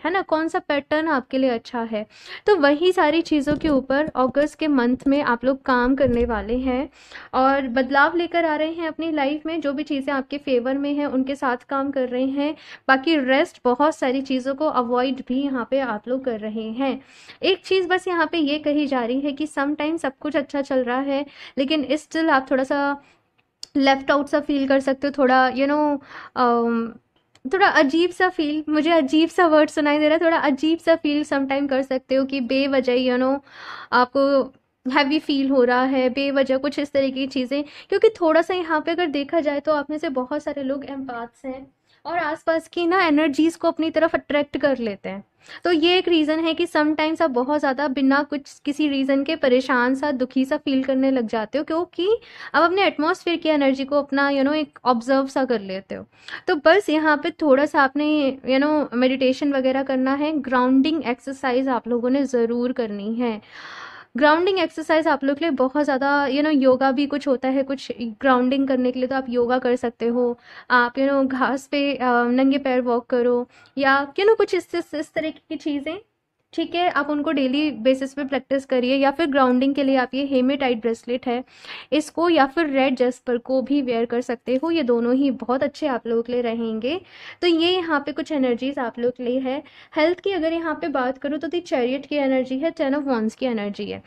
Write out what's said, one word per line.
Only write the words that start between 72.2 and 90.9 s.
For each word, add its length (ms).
नंगे 300
पैर 220
वॉक 240
करो 420
या, 220
you 160
know, 100
कुछ 180
इस, 200
इस, 200
इस 200
तरह 160
की 260
चीज़ें, 420
ठीक 220
है, 160
आप 200
उनको 220
डेली 380
बेसिस 320
पे 100
प्रैक्टिस 420
करिए। 300
या 140
फिर 160
ग्राउंडिंग 480
के 100
लिए 120
आप 180
ये 120
हेमेटाइट 540
ब्रेसलेट 460
है, 180
इसको 380
या 160
फिर 220
रेड 280
जेस्पर 420
को 240
भी 200
वियर 220
कर 160
सकते 360
हो, 140
ये 120
दोनों 320
ही 180
बहुत 300
अच्छे 240
आप 200
लोगों 160
के 100
लिए 100
रहेंगे। 580
तो 40
ये 240
यहाँ 300
पे 120
कुछ 200
एनर्जीज 460
आप 200
लोग 180
के 60
लिए 180
है। 220
हेल्थ 240
की 120
अगर 200
यहाँ 220
पे 160